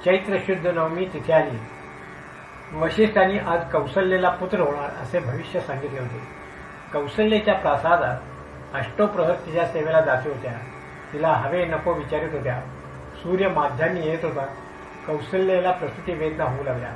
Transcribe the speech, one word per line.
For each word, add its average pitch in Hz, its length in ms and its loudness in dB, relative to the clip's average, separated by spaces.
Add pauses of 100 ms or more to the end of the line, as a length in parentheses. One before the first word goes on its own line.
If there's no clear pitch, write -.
चैत्र 190 320 4 (100)
शुद्ध 175 200 0
नवमी 165 380 2
तिथे 160 280 -2
आली. 151 260 4 (1160)
वसिष्ठांनी 196 640 4
आज 170 340 0
कौसल्याला 185 560 4
पुत्र 180 320 0
होणार 143 300 0 (120)
असे 175 160 -2
भविष्य 160 420 -2
सांगितले 135 400 -6
होते. 117 200 -6 (720)
कौसल्याच्या 208 640 4
प्रासादात 147 640 4 (560)
अष्टोप्रहर 175 580 2
तिच्या 170 340 0
सेवेला 160 340 4
दासी 131 280 2
होत्या. 127 240 -4 (600)
तिला 151 160 0
हवे 175 360 2
नको 165 280 0
विचारित 156 400 -2
होत्या. 127 280 -2 (560)
सूर्य 185 320 0
माध्यान्नी 156 520 0
येत 160 220 0
होता. 139 240 -2 (600)
कौसल्याला 185 640 2
प्रसूती 170 420 -4
वेदना 156 320 -2
होऊ 135 200 -2
लागल्या. 123 320 -4